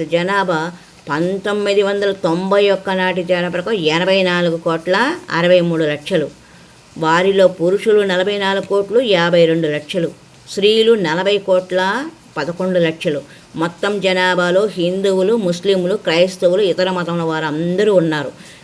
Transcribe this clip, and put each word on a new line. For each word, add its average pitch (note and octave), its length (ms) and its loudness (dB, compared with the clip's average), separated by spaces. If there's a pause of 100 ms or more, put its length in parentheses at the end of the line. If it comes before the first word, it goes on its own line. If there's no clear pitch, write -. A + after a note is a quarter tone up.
(120)
జనాభా F3 600 -2 (380)
పంతొమ్మిది G3+ 720 0
వందల G3+ 300 -2
తొంభై F#3+ 580 0
ఒక్క F#3+ 200 -2
నాటి F#3 320 -2
జనాభా F3 260 -2
ప్రకారం F3 280 -4
ఎనభై F3+ 460 2
నాలుగు F3 340 0
కోట్ల F3+ 600 -2 (140)
అరవై F3 300 4
మూడు E3 240 0
లక్షలు. D3 460 -2 (680)
వారిలో F3+ 500 4
పురుషులు G3 520 0
నలభై G3 380 0
నాలుగు G3 280 -2
కోట్లు G3+ 340 0
యాభై F3 460 4
రెండు E3 220 0
లక్షలు, D#3 420 -4 (400)
స్త్రీలు A3 420 4
నలభై F#3+ 460 0
కోట్ల F#3 720 -2 (280)
పదకొండు F3 420 -2
లక్షలు. D#3+ 420 -2 (360)
మొత్తం F3+ 440 -4
జనాభాలో F#3 680 2
హిందువులు, F#3+ 680 0
ముస్లింలు, F#3 580 -2
క్రైస్తవులు, F#3 680 0
ఇతర F#3 280 0
మతముల E3+ 320 -4
వారందరూ E3 720 -2
ఉన్నారు. D#3 680 -2